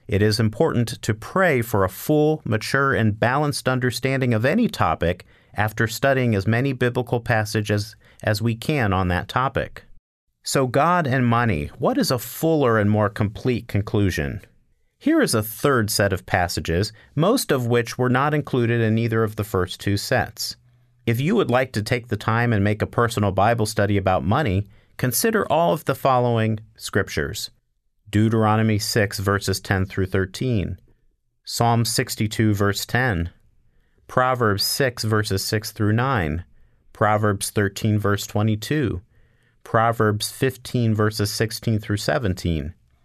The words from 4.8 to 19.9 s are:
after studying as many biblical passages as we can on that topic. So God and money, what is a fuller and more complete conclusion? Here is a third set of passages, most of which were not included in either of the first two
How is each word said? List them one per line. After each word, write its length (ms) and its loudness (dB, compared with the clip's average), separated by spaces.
after 340 -2
studying 460 0
as 140 0
many 260 0
biblical 480 -2
passages 760 -2
as 180 0
we 140 0
can 380 0
on 160 0
that 180 -2
topic. 580 -4
So 220 0
God 400 2
and 200 2
money, 420 2
what 220 0
is 100 0
a 80 0
fuller 640 2
and 100 4
more 200 4
complete 580 -2
conclusion? 760 -2
Here 220 2
is 140 2
a 80 2
third 480 0
set 200 0
of 140 -4
passages, 680 0
most 360 2
of 160 0
which 320 0
were 100 2
not 240 2
included 480 0
in 160 2
either 260 2
of 120 -2
the 80 -2
first 360 -2
two 160 0